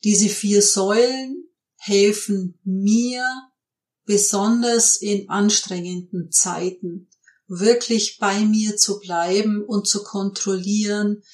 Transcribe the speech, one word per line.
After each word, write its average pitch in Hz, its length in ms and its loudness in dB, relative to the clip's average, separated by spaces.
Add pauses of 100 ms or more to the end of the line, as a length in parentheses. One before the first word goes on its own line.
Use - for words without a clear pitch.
Diese 208 260 4
vier 202 320 2
Säulen 254 880 0 (300)
helfen 202 840 0
mir, 226 640 0 (800)
besonders 226 920 2
in 202 340 -4
anstrengenden 180 1000 -2
Zeiten, 180 760 -4 (380)
wirklich 226 720 0
bei 202 260 0
mir 214 320 2
zu 202 220 0
bleiben 190 640 0
und 208 240 -2
zu 202 160 -2
kontrollieren 202 1200 -4 (100)